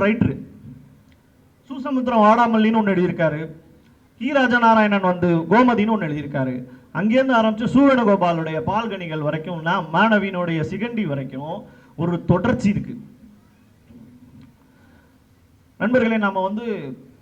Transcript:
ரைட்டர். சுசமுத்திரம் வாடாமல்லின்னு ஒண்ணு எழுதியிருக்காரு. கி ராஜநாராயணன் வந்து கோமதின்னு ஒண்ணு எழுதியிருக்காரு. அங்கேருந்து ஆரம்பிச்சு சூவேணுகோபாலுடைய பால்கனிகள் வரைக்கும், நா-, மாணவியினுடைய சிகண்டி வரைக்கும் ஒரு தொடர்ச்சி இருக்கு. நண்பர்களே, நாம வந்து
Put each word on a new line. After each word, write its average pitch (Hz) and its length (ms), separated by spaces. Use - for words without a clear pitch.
ரைட்டர். 220 300
சுசமுத்திரம் 254 560
வாடாமல்லின்னு 226 560
ஒண்ணு 196 140
எழுதியிருக்காரு. 165 560
கி 262 140
ராஜநாராயணன் 226 800
வந்து 175 240
கோமதின்னு 214 580
ஒண்ணு 175 140
எழுதியிருக்காரு. 143 560
அங்கேருந்து 254 440
ஆரம்பிச்சு 220 360
சூவேணுகோபாலுடைய 190 920
பால்கனிகள் 185 540
வரைக்கும், 156 440
நா-, 175 280
மாணவியினுடைய 185 680
சிகண்டி 214 460
வரைக்கும் 139 580
ஒரு 170 280
தொடர்ச்சி 202 440
இருக்கு. - 320
நண்பர்களே, 226 400
நாம 196 240
வந்து 196 540